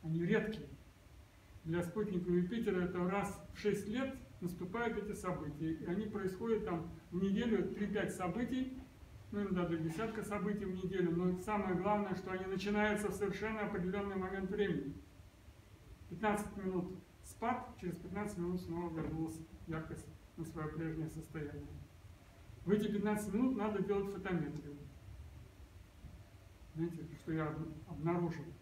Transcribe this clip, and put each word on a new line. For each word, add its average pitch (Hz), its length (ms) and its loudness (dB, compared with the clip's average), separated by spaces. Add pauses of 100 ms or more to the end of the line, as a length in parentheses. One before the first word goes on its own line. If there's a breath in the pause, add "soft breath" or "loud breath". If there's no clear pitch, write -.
Они 165 220 2
редкие. 214 420 4 (960)
Для 165 180 2
спутника 180 480 0
Юпитера 180 500 4
это 180 300 2
раз - 420 0
в - 60 -12
шесть 202 300 2
лет 262 280 0 (240)
наступают 196 560 0
эти - 180 -2
события. 160 580 -2
И 156 120 -4
они 196 220 2
происходят 202 580 2
там 170 260 -2 (200 loud breath)
в 180 120 0
неделю, 196 520 4
три-пять 202 400 0
событий, 240 680 0 (520)
ну, 202 100 0
иногда 180 240 2
до 165 100 2
десятка 214 460 0
событий 208 420 0
в 185 100 -2
неделю. 180 400 2
Но 180 240 4
самое 202 360 2
главное, 196 400 4
что 185 180 -4
они 190 140 0
начинаются 208 600 4
в 185 60 0
совершенно 208 520 0
определённый 190 500 0
момент 185 340 0
времени. 165 440 2 (1120)
Пятнадцать 208 480 0
минут 185 400 -2 (260)
спад, - 460 -2 (100)
через 175 180 -4
пятнадцать 202 420 -4
минут 175 240 0
снова 170 320 -2
вернулась 160 440 -2 (280)
яркость 156 400 -4 (320)
на 160 80 -4
своё 156 220 -4
прежнее 160 420 -2
состояние. 147 560 -6 (1000)
В 170 60 4
эти 214 200 6
пятнадцать 208 440 2
минут 254 240 4
надо 202 240 4
делать 196 280 4
фотометрию. 156 640 -2 (2000)
Знаете, 165 300 -2 (160)
что 165 120 -4
я 156 160 2
об-, 151 200 -4 (200)
обнаружил? 165 560 2 (180)